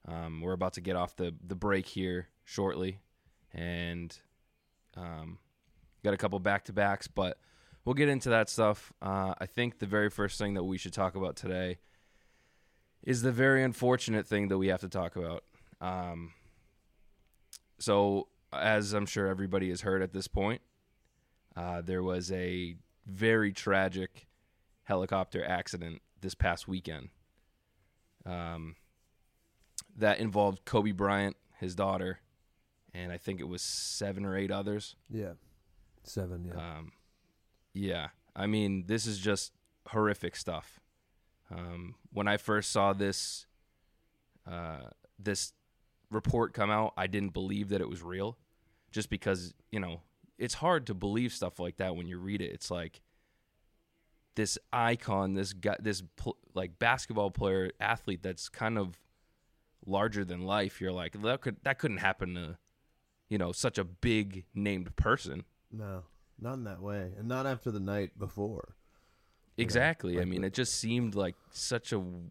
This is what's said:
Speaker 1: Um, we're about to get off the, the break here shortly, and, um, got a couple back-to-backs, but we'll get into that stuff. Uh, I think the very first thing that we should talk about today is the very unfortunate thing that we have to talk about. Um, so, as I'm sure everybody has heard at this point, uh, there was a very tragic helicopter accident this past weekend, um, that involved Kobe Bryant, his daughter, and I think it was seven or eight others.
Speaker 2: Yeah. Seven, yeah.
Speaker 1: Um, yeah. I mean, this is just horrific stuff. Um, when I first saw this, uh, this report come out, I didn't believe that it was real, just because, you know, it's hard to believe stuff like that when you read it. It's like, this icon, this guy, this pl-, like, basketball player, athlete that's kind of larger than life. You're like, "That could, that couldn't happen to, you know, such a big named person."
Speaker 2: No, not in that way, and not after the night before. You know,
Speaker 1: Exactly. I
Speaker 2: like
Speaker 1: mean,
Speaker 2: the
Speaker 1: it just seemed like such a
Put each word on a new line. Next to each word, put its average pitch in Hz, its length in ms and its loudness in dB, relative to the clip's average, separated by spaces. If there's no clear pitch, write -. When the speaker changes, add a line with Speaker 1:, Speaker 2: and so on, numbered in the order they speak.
Speaker 1:
Um, 82 320 -6
we're 90 140 -2
about 92 200 0
to 90 80 -10
get 92 140 -2
off 87 200 -2
the, 87 180 -2
the 90 120 -6
break 95 320 2
here 90 400 -4
shortly, 95 560 -2
and, 85 640 -6
um, 85 440 -10
got 104 100 4
a 98 40 0
couple 101 200 0
back-to-backs, 98 720 2
but 92 320 -2
we'll 127 120 2
get 143 140 6
into 131 200 2
that 113 180 6
stuff. - 540 2
Uh, 95 380 0
I 92 80 -4
think 120 320 -2
the 104 80 -4
very 104 240 4
first 101 260 0
thing 101 160 0
that 92 120 0
we 95 120 0
should 90 160 -8
talk 92 220 0
about 92 200 -2
today 92 440 -2
is 123 220 2
the 131 80 6
very 131 320 6
unfortunate 123 640 2
thing 101 220 2
that 95 100 4
we 95 80 2
have 90 140 2
to 95 80 -6
talk 87 260 -4
about. 87 300 -6
Um, 87 540 -6
so, 101 480 4
as 104 400 4
I'm 101 140 0
sure 101 180 0
everybody 95 440 0
has 90 120 -2
heard 95 220 2
at 92 100 -4
this 95 140 -4
point, 104 340 0
uh, 87 260 -4
there 92 220 -2
was 90 280 -2
a 90 440 -4
very 107 440 4
tragic 95 760 0
helicopter 92 600 0
accident 87 560 -4
this 95 160 -6
past - 320 2
weekend, 85 400 -6
um, 85 500 -6
that 104 240 4
involved 101 460 4
Kobe 107 260 4
Bryant, 98 460 2
his 90 160 -6
daughter, 92 440 0
and 90 160 -8
I 87 80 -8
think 95 220 -6
it 67 80 -6
was 90 140 -6
seven - 640 -4
or 95 100 -2
eight 98 160 0
others. 101 460 -4
Speaker 2:
Yeah. 104 240 -6
Seven, 90 400 -6
yeah. 85 340 -8
Speaker 1:
Um, 80 140 -14
yeah. 90 360 -2
I 98 120 -2
mean, 101 400 2
this 110 180 0
is 107 120 -2
just 98 360 0
horrific 107 480 2
stuff. - 460 -8
Um, 87 460 -10
when 104 160 0
I 104 80 4
first 107 360 0
saw 98 200 6
this, 98 540 -2
uh, 80 440 -10
this 101 360 -4
report 110 440 2
come 104 180 2
out, 110 260 2
I 92 100 0
didn't 98 260 -2
believe 98 360 -2
that 98 100 2
it 80 80 0
was 85 140 -8
real, 95 360 -6
just 107 180 -4
because, 95 440 -2
you 110 80 -2
know, 85 220 -6
it's 120 180 -4
hard 156 320 0
to 110 60 -4
believe 101 380 0
stuff - 280 -6
like 87 180 -4
that 92 180 -2
when 87 120 -6
you 90 100 -8
read 98 240 -4
it. 85 100 -6
It's - 200 -8
like, 85 280 -6
this 107 220 0
icon, 117 600 2
this 98 180 -2
guy, 98 260 -2
this 101 240 -2
pl-, - 220 -6
like, 90 260 -4
basketball 117 520 2
player, 95 380 2
athlete 104 420 -2
that's 95 240 -6
kind 113 300 -2
of 92 200 -2
larger 101 380 2
than 90 200 -4
life. 98 360 0
You're 92 140 -2
like, 90 280 -6
"That 120 200 0
could, 113 220 -4
that 135 160 0
couldn't 117 180 -2
happen 90 380 0
to, 85 220 -8
you 107 100 0
know, 87 140 2
such - 260 0
a 98 60 2
big 98 600 0
named 98 400 0
person." 107 480 2
Speaker 2:
No, 98 340 -10
not 120 140 -6
in 131 100 -6
that 95 180 -10
way, 98 360 -4
and 107 100 -6
not 131 180 0
after 127 260 -2
the 104 100 -2
night 98 360 0
before. 101 600 -6
You 117 60 4
know, - 20 4
Speaker 1:
Exactly. 120 500 4
I 87 40 4
Speaker 2:
like 90 100 2
Speaker 1:
mean, 92 120 0
Speaker 2:
the 95 60 2
Speaker 1:
it 95 60 -2
just 127 220 0
seemed 117 380 2
like 95 220 0
such - 400 -4
a 104 100 2